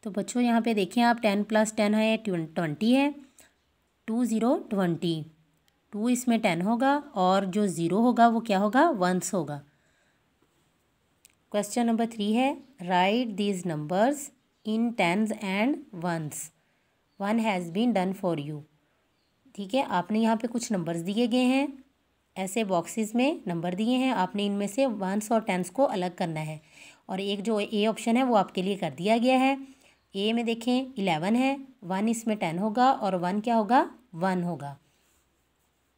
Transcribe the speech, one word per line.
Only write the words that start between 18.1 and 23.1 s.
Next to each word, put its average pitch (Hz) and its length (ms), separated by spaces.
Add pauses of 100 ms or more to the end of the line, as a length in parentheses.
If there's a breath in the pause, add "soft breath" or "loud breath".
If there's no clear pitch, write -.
for 156 240
you। 151 120 (960)
ठीक 196 180
है, 262 100
आपने 208 360
यहाँ 226 180
पे 233 100
कुछ 233 240
नंबर्स 170 280
दिए 202 280
गए 254 160
हैं, 269 400 (540)
ऐसे 190 260
बॉक्सेस 202 520